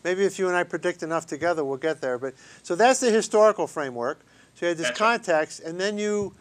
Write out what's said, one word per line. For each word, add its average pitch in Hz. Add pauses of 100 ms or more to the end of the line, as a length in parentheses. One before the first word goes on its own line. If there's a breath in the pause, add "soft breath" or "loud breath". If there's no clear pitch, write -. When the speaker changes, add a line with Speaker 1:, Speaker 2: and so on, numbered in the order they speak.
Speaker 1:
maybe 185
if 190
you 190
and 180
I 175
predict 175
enough 160
together, 160
we'll 135
get 156
there. 127
But, 127 (300 loud breath)
so 175
that's 240
the 247
historical 214
framework. 131 (300 soft breath)
So 170
you 175
had 165
this 165
Speaker 2:
That's 123
right. 226
Speaker 1:
context, 156
and 165
then 208
you 208